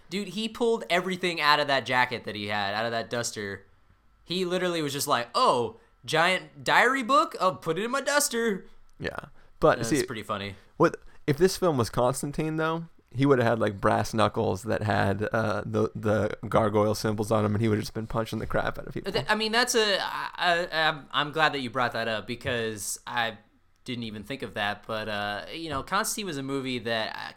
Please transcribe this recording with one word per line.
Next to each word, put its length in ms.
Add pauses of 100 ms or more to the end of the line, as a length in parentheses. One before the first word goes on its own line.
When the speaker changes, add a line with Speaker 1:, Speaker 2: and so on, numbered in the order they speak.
Speaker 1:
Dude, 200
he 200
pulled 400
everything 520
out 180
of 80
that 180
jacket 400
that 100
he 120
had, 260
out 120
of 60
that 180
duster. 560 (580)
He 220
literally 360
was 120
just 140
like, 280
"Oh, 420 (280)
giant 580
diary 400
book? 380
I'll 140
put 220
it 60
in 80
my 100
duster." 640 (340)
Speaker 2:
Yeah, 180 (420)
but 180
Speaker 1:
That's 120
Speaker 2:
see, 160
Speaker 1:
pretty 180
funny. 320 (220)
Speaker 2:
what 180 (320)
if 100
this 200
film 200
was 120
Constantine 680
though? 300 (260)
He 140
would 140
have 80
had, 120
like, 220
brass 320
knuckles 500
that 200
had, 500
uh, 320
the, 300
the 420 (100)
gargoyle 460
symbols 380
on 120
'em, 120
and 60
he 60
would 120
have 40
just 120
been 100
punching 320
the 80
crap 320
out 80
of 80
people. 180
Speaker 1:
Th-, 160
I 60
mean, 180
that's 220
a, 260
I, 280 (100)
I, 300 (200)
I'm, 240
I'm 200
glad 220
that 80
you 100
brought 220
that 140
up 200
because 800
I 320 (440)
didn't 200
even 200
think 200
of 100
that. 320
But, 240
uh, 420
you 200
know, 100
Constantine 460
was 100
a 60
movie 340
that 380
I 220